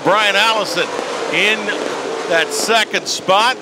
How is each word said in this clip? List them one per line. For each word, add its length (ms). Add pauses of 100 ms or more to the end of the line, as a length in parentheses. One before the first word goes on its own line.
Brian 340
Allison 500 (460)
in 240 (720)
that 240
second 540
spot. 540